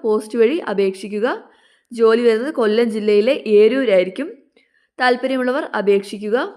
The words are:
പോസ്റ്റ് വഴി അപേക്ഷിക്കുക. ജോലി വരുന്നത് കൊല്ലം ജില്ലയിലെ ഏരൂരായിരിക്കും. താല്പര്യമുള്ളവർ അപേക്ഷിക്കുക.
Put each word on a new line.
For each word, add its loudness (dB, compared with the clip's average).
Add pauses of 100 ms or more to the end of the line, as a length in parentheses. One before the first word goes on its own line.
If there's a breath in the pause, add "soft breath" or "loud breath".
പോസ്റ്റ് -2
വഴി 2 (140)
അപേക്ഷിക്കുക. -4 (640 soft breath)
ജോലി 2
വരുന്നത് 0
കൊല്ലം 2
ജില്ലയിലെ 2 (240)
ഏരൂരായിരിക്കും. 2 (720)
താല്പര്യമുള്ളവർ 0 (160)
അപേക്ഷിക്കുക. -2 (200)